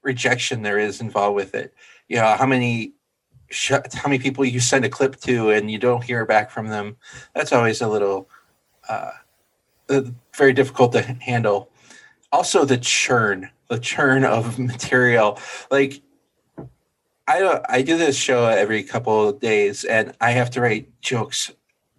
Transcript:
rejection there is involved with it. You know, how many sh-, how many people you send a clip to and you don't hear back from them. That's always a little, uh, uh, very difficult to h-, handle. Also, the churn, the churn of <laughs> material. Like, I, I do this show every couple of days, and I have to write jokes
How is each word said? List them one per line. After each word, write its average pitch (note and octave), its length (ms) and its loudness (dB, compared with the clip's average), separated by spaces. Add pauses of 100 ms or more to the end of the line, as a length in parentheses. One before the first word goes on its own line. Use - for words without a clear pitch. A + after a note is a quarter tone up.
rejection B2 580 -2
there G#2 160 -2
is G#2 220 -4
involved G#2 340 0
with G2 220 -4
it. - 180 -10 (320)
You A#2 120 -4
know, A2 200 4
how C3 80 2
many A#2+ 460 0 (580)
sh-, - 220 -6 (220)
how - 140 -6
many C#3 120 0
people C3+ 240 -2
you B2 160 -2
send B2+ 240 2
a C3 40 0
clip C3 340 -2
to A#2 280 0
and G#2+ 200 0
you G#2+ 80 -6
don't A#2+ 260 0
hear A#2+ 200 -4
back G#2+ 260 2
from A2 180 -10
them. G#2+ 280 -8 (380)
That's D3+ 180 -4
always A#2 280 2
a A#2 80 -2
little, G2 400 -2 (600)
uh, A2 220 -8 (800)
uh, C3+ 140 0 (340)
very C#3 160 6
difficult B2+ 400 2
to A#2 80 2
h-, A#2+ 200 -6
handle. A2 480 -2 (640)
Also, E3 340 2
the B2 140 2
churn, A2 720 0 (180)
the A#2+ 120 -4
churn C3+ 440 2
of A#2+ 340 0
<laughs> B2 140 -4
material. A#2 680 2 (300)
Like, C#3 320 0 (1300)
I, F3 420 2
I B2+ 140 2
do D#3+ 140 0
this D3+ 200 2
show A#2+ 300 2
every G#2 380 2
couple A2 460 0
of G2+ 100 -6
days, G#2 440 0
and A2 360 0
I A#2 120 2
have B2 180 0
to B2+ 100 -6
write A2+ 280 -2 (120)
jokes - 500 -6 (480)